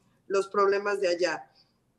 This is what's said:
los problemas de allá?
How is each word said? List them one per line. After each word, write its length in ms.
los 220
problemas 520
de 80
allá? 420